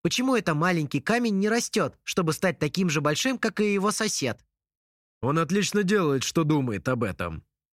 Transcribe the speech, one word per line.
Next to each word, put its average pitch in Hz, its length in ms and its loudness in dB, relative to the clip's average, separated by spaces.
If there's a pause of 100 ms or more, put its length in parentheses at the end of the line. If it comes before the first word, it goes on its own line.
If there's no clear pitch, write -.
Почему 254 340 0
это 180 200 0
маленький 156 460 0
камень 226 360 0
не 202 120 0
растёт, 214 540 -2
чтобы 160 300 0
стать 180 240 0
таким 175 320 0
же 151 120 0
большим, 151 360 0
как 220 220 -2
и 208 140 2
его 196 180 0
сосед?» 196 520 -4 (800)
«Он 139 160 0
отлично 190 460 0
делает, 175 400 2
что - 200 0
думает 131 440 0
об 127 160 0
этом», — 87 400 -6 (300)